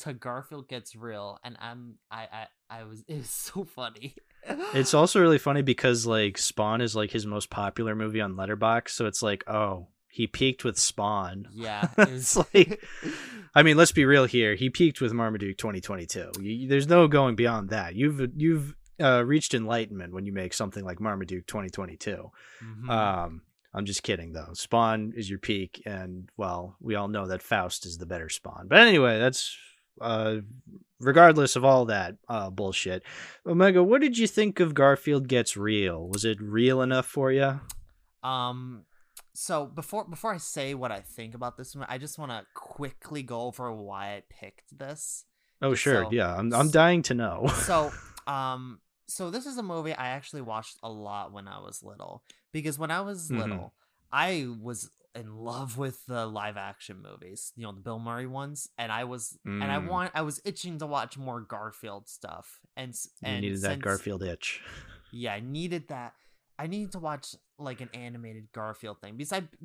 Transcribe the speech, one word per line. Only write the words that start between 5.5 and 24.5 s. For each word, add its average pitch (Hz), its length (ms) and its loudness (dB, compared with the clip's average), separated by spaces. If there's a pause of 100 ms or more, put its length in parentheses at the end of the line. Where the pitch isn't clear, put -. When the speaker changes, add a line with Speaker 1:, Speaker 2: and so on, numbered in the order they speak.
Speaker 2:
because, 123 420 2
like, 107 320 2
Spawn 110 440 0
is, 110 140 -2
like, 107 140 0
his 104 160 -2
most 104 240 -6
popular 107 460 -2
movie 110 260 -2
on 98 140 -4
Letterboxd, 107 540 0
so 113 180 -2
it's - 160 -4
like, 101 260 0
oh, 101 380 -2 (200)
he 117 200 -4
peaked - 360 0
with 117 140 -2
Spawn. 101 720 -2
<laughs> 104 60 -20
Speaker 1:
Yeah, 107 320 -4 (100)
it 202 120 8
Speaker 2:
It's 127 260 -2
Speaker 1:
was 180 180 2
Speaker 2:
like, 190 300 6 (360)
Speaker 1:
<laughs> - 360 -10
Speaker 2:
I 147 80 12
mean, 156 140 8
let's 165 140 10
be 147 140 6
real 139 200 8
here. 110 300 4
He 127 160 0
peaked 165 280 4
with 113 140 0
Marmaduke 107 440 -2
twenty 101 220 -4
twenty-two. 90 520 -8 (100)
You, 113 260 -6
there's 139 200 4
no 170 200 10
going 139 280 4
beyond 113 340 2
that. 95 260 -4
You've, 135 400 0
you've, 151 400 0 (260)
uh, 127 240 6
reached 147 280 2
enlightenment 107 580 -2
when 92 140 -6
you 101 80 -6
make 92 220 -4
something 101 280 -6
like 90 160 -8
Marmaduke 95 480 -6
twenty 98 220 -6
twenty-two. 92 640 -8 (320)
Speaker 1:
Mm-hmm. 113 260 -12
Speaker 2:
Um, 92 520 0 (320)
I'm 101 120 -4
just 98 180 -4
kidding, 85 300 -4
though. 80 200 -10